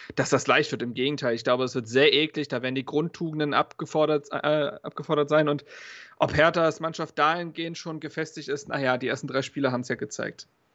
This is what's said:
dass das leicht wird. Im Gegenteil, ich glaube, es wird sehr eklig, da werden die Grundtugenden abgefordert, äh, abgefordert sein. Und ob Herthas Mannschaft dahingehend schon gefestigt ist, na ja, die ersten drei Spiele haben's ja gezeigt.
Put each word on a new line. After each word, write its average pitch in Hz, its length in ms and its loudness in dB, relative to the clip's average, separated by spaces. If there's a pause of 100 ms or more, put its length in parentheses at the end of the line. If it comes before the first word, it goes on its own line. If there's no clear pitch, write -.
(140)
dass 127 140 0
das - 180 2
leicht 143 260 4
wird. 120 100 -4
Im 120 100 -4
Gegenteil, 127 420 -2
ich 113 80 -6
glaube, 127 220 2
es 123 100 -4
wird 113 140 -4
sehr 135 240 6
eklig, 151 360 0
da 123 120 -4
werden 127 140 -4
die 131 100 -4
Grundtugenden 156 680 -2
abgefordert, 151 760 0
äh, - 60 -6 (460)
abgefordert 147 480 -2
sein. 151 180 4
Und 147 160 -2 (540)
ob 113 160 0
Herthas 165 460 4
Mannschaft 160 380 -8
dahingehend 165 600 0
schon 160 200 -10
gefestigt 156 500 -8
ist, 139 200 -6
na 143 100 -4
ja, 127 200 2
die 127 100 -4
ersten 131 180 -4
drei 131 140 -2
Spiele 135 320 -2
haben's 123 160 -4
ja 123 60 -2
gezeigt. - 540 -10 (260)